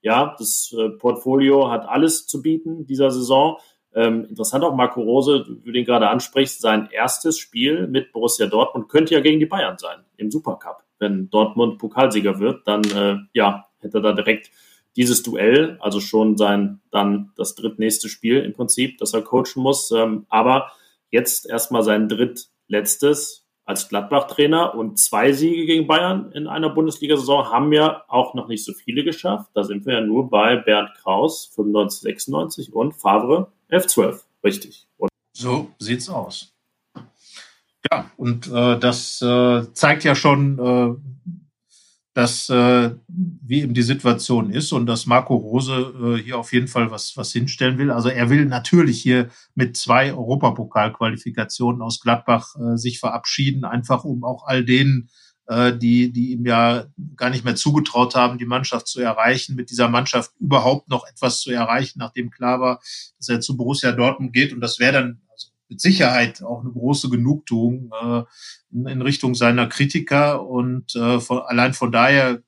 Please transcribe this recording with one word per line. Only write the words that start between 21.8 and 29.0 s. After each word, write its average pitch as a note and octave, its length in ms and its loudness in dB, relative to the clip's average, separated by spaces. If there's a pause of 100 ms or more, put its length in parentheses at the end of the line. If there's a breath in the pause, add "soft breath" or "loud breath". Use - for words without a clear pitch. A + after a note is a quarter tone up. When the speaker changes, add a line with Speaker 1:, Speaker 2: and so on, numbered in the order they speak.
Speaker 1:
sein G#2+ 260 2
drittletztes - 1300 -2 (200)
als - 240 -8
Gladbach-Trainer D3 880 0
und A2+ 240 -6
zwei A#2 320 2
Siege D#3+ 340 0
gegen D#3+ 220 2
Bayern F3 460 0
in D3+ 140 -8
einer D#3 220 -2
Bundesliga-Saison C#3+ 800 0
haben C3+ 220 2
ja D3+ 380 4
auch B2+ 260 0
noch A#2 120 -6
nicht A2 180 -6
so G2+ 80 -12
viele C3+ 320 -6